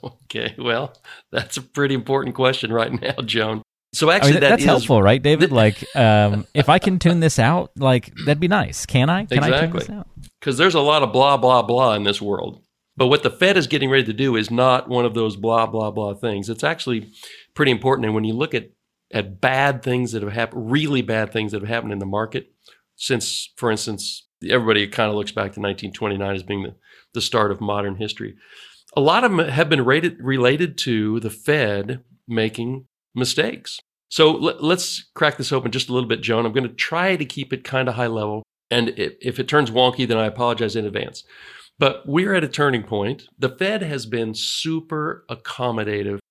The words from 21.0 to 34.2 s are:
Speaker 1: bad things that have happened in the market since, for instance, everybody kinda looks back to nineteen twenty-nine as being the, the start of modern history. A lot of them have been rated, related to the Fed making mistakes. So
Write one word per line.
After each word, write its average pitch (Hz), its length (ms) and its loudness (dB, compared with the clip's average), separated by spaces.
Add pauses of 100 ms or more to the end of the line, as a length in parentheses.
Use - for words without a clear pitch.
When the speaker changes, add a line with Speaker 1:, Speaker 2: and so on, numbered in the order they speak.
Speaker 1:
bad 110 300 -2
things 107 220 -4
that 104 80 -6
have 104 80 -8
happened 117 240 -4
in 101 60 -6
the 98 60 -6
market 104 460 -6 (460)
since, - 580 -4
for 117 160 -2
instance, 107 560 -8 (160)
everybody 110 440 2
kinda 107 260 -2
looks 104 180 -4
back 101 220 -6
to 104 80 -12
nineteen 98 320 -6
twenty-nine 98 420 -4
as 92 80 -8
being 98 200 -6
the, 101 120 -12 (380)
the 117 80 -6
start 107 280 0
of 98 120 -4
modern 101 340 -4
history. 104 400 -10 (600)
A 151 40 2
lot 175 220 4
of 214 60 2
them 170 200 2
have 147 200 0
been 143 160 2
rated, 156 340 0
related 135 600 0
to 110 400 0
the 110 100 -6
Fed 113 720 -2 (240)
making 117 600 -4 (260)
mistakes. 139 640 -4 (300)
So 156 240 4